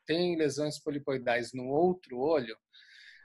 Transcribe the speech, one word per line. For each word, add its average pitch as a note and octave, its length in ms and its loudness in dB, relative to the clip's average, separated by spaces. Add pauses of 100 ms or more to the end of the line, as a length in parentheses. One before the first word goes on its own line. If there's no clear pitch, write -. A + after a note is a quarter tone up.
tem F3 320 2
lesões D3 420 0
polipoidais B2 720 -2
no B2+ 140 -6
outro D3+ 520 0
olho, C3 360 0 (680)